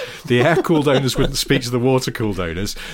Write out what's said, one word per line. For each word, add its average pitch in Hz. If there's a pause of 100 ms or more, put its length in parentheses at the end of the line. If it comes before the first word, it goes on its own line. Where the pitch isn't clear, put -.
(280)
The 120
air-cooled 156
owners 135
wouldn't 127
speak 131
to 120
the 123
water-cooled 117
owners. 87 (180)